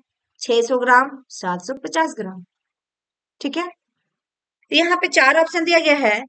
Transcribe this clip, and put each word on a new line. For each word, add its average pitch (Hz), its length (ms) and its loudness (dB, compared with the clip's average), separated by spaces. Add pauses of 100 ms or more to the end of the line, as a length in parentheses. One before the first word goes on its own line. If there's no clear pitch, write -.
(400)
छह 233 220 0
सौ 247 160 0
ग्राम, 247 320 2 (180)
सात 180 320 -8
सौ 262 140 -10
पचास 320 440 -4
ग्राम। 185 240 -12 (1000)
ठीक 277 160 -6
है, 349 120 -6 (1000)
तो 285 60 0
यहाँ 339 200 2
पे 359 120 -4
चार 285 320 4
option 330 240 0
दिया 339 140 4
गया 302 180 2
है, 226 320 0